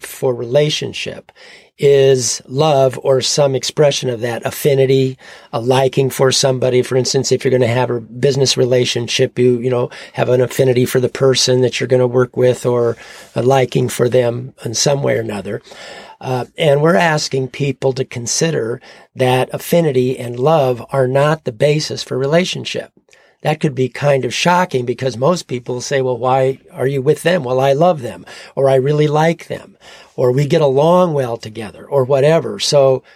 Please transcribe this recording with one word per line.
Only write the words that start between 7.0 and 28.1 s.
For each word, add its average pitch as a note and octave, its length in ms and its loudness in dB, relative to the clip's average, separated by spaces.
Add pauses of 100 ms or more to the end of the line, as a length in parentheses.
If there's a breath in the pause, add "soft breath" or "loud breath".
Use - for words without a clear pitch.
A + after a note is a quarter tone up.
if C3 140 0
you're B2+ 80 2
gonna B2 140 2
have A#2+ 240 0
a A#2+ 100 -4
business B2+ 560 0
relationship, B2 840 0
you, B2 220 4
you B2 80 -4
know, B2 220 -2 (240 loud breath)
have A#2+ 160 -2
an B2+ 100 2
affinity B2+ 460 2
for C3 140 0
the B2 80 4
person B2+ 520 2
that B2 200 0
you're B2+ 80 -4
gonna B2+ 180 2
work B2+ 300 0
with B2+ 280 0
or A#2+ 320 0 (380 loud breath)
a B2 80 -2
liking C3 460 2
for - 200 -2
them B2 460 0 (100)
in A#2+ 100 -8
some C#3+ 280 0
way A#2+ 140 0
or A#2 40 -2
another. G#2 400 -8 (600 loud breath)
Uh, B2+ 260 -6 (100)
and D3 240 2
we're E3 160 4
asking D3+ 520 0
people C3+ 440 -2
to B2+ 120 -6
consider A#2+ 760 -4 (340 loud breath)
that B2+ 380 0
affinity C3 640 0
and A#2+ 200 -10
love C3 520 2
are C3+ 180 2
not C#3+ 360 0
the C3+ 80 -4
basis D3 500 -2
for - 140 -8
relationship. C#3+ 760 -2 (500 soft breath)
That D3+ 160 -2
could D3+ 160 -2
be B2+ 140 0
kind C#3 360 0
of A#2+ 80 -4
shocking F3 540 0
because B2 300 -4
most D#3+ 320 -2
people B2 320 -8
say, C3+ 200 -2
"Well, C3 160 -2
why C3 440 0 (100)
are C3 160 -4
you C#3 160 -2
with D3+ 220 0
them?" E3+ 180 0
"Well, B2+ 160 -2
I C3+ 140 2
love D#3+ 280 2
them," G#2+ 240 -12 (300 loud breath)